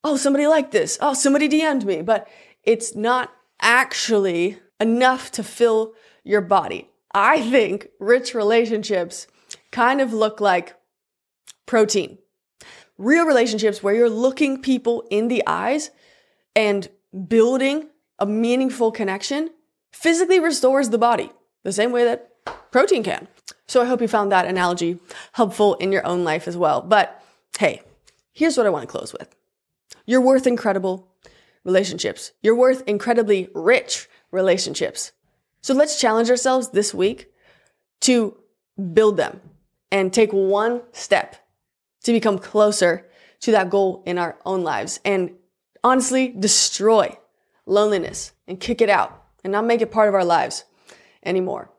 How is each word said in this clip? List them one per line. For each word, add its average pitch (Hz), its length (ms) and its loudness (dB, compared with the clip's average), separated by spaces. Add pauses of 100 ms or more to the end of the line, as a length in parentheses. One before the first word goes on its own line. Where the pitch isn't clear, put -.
Oh, 311 140 -2
somebody 277 320 0
liked 311 240 2
this. 165 280 -2
Oh, 285 140 0
somebody 285 320 2
D 311 160 2
M'd 269 220 -2
me. 175 180 -4
But 202 240 -2 (380)
it's 226 320 -2
not 240 360 -2 (280)
actually 208 960 2 (220)
enough 254 520 2
to 220 120 -8
fill 220 480 0 (320)
your 202 160 0
body. 175 480 -2 (260)
I 240 280 2
think 220 460 0 (120)
rich 247 340 0
relationships 214 920 -2 (420)
kind 247 300 0
of 247 120 0
look 214 280 -2
like 180 340 0 (920)
protein. 214 520 0 (800)
Real 302 280 2
relationships 220 560 2
where 202 120 0
you're 233 140 4
looking 262 540 -2
people 247 480 -2
in 214 180 0
the 240 180 -2
eyes 220 440 -4 (640)
and 202 340 0 (380)
building 262 600 2 (300)
a 202 80 0
meaningful 233 640 0
connection 226 580 -6 (400)
physically 339 480 2
restores 269 520 2
the 226 80 0
body 233 320 0 (340)
the 190 80 -6
same 214 180 0
way 240 140 0
that 240 260 -2 (400)
protein 285 320 2
can. - 240 -6 (400)
So 247 160 2
I 240 40 2
hope 247 140 -2
you 226 80 0
found 208 220 0
that 180 160 2
analogy 180 520 -2 (340)
helpful 208 420 2
in 190 160 -4
your 190 160 0
own 180 160 -2
life 165 240 -2
as 175 100 -8
well. 156 240 0
But 185 400 0 (380)
hey, - 240 -2 (500)
here's 311 240 0
what 226 100 2
I 196 40 2
want 147 120 -4
to 117 100 -16
close - 200 -12
with. - 220 -18 (720)
You're 254 140 4
worth 262 260 4
incredible 190 600 -2 (560)
relationships. 185 680 -2 (100)
You're 220 120 4
worth 262 320 2
incredibly 208 680 0
rich - 540 -2 (220)
relationships. - 840 -2 (500)
So 269 120 0
let's 302 260 2
challenge 226 280 2
ourselves 254 400 0
this 208 240 -2
week 196 400 -4 (720)
to 233 340 2 (560)
build 208 240 4
them - 240 -4 (500)
and 190 220 0
take 220 200 2
one 202 500 0 (100)
step - 440 -4 (680)
to - 80 -2
become 220 260 0
closer 202 720 0 (340)
to 226 120 0
that 190 180 2
goal 190 360 0
in 175 120 -4
our 170 260 -6
own 185 200 -4
lives 139 400 -4
and 185 260 -2 (540)
honestly 254 520 0
destroy 202 800 0 (480)
loneliness 202 680 -2 (160)
and 185 100 -12
kick 233 220 -6
it 208 100 2
out - 320 -2 (220)
and 190 80 -6
not 214 120 -2
make 233 160 0
it 220 120 -4
part 214 160 2
of 196 80 0
our 185 80 2
lives 170 400 0 (600)
anymore. 185 540 -6